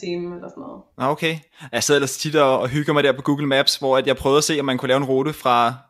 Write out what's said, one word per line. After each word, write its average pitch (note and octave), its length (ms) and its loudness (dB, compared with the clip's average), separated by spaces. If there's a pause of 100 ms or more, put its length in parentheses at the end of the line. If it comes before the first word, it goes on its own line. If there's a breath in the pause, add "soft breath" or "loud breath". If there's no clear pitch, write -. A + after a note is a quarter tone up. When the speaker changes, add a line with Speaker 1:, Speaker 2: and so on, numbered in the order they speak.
Speaker 1:
time, F3 360 -8
eller - 120 -16
sådan - 120 -20
noget. - 220 -18 (160)
Speaker 2:
Nå, B2 60 -4
okay. D#3+ 320 -2 (360 loud breath)
Jeg A#2+ 100 -2
sidder D3 160 4
ellers C3+ 180 -2
tit D#3 200 -6
og, C3+ 220 4
og A2+ 100 -2
hygger D3 240 -2
mig D3 120 2
der C#3 80 4
på C3+ 100 -10
Google D3 240 -2
Maps, C#3 300 2
hvor C3 220 2
at B2+ 80 0
jeg C3 100 2
prøvede C#3 220 2
at D3+ 60 2
se, D#3+ 160 0
om C#3 60 -4
man C3 120 0
kunne C3+ 100 -4
lave B2+ 100 4
en C#3+ 60 0
rute C3+ 280 0
fra, - 420 2 (160)